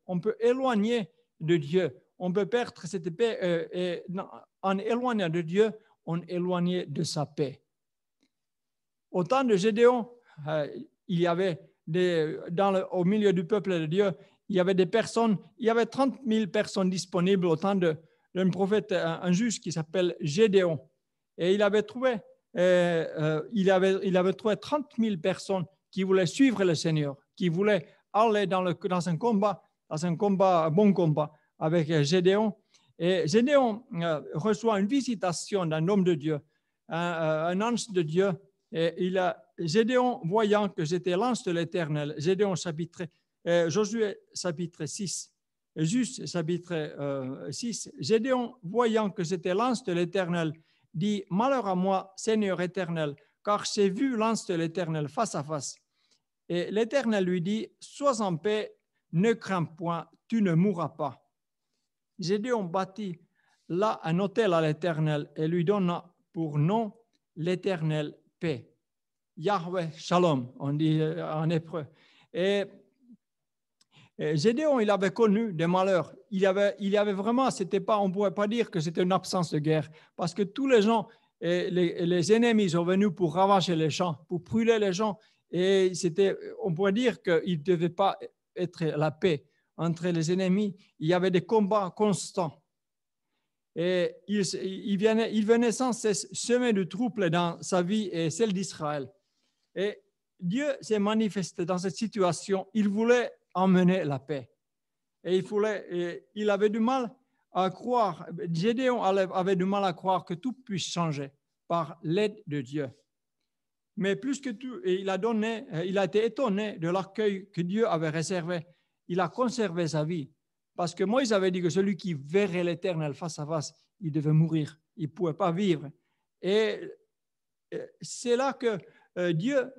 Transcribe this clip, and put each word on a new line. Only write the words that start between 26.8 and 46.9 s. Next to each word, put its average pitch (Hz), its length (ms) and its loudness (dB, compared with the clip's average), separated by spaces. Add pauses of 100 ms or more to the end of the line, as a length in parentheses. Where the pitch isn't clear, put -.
qui 180 140 0
voulaient 190 360 2 (260)
aller 208 340 2
dans 185 160 0
le, 175 120 0
dans 180 340 -2
un 170 80 -2
combat, 208 460 0 (260)
dans 156 180 -6
un 175 100 -2
combat, 190 480 4
un 160 60 0
bon 202 220 6
combat 156 400 2 (260)
avec, 156 320 0
euh, 156 120 4
Gédéon. 185 540 2 (420)
Et 175 300 0
Gédéon, 240 560 4 (100)
euh, 165 280 -2 (120)
reçoit 208 460 0
une 202 60 2
visitation 202 800 -2
d'un 160 220 0
homme 208 140 4
de 180 120 4
Dieu, 151 260 -4 (480)
un, 160 100 -6
euh, 165 500 -2
un 185 120 -2
ange 226 280 -2
de 180 120 -2
Dieu. 180 320 2 (400)
Et 165 260 -2
il 185 200 0
a, 180 260 -2 (140)
Gédéon, 226 640 2
voyant 208 440 2
que 175 160 -4
j'étais 175 320 -2
l'ange 233 260 0
de 185 80 -4
l'Éternel, 156 680 -2
Gédéon 185 380 0
chapitre, 165 480 -8 (440)
euh, 170 220 2
Josué 208 500 -2 (160)
chapitre 170 520 -6
six, - 440 -10 (460)
Juste 196 500 -2
chapitre, 170 460 -4
euh, 143 800 -6